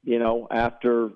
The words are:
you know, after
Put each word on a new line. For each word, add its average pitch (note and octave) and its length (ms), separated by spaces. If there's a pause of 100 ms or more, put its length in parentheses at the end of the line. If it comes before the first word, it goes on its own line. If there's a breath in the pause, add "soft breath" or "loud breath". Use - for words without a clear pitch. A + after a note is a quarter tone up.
you A#2 160
know, A#2 320
after A#2 640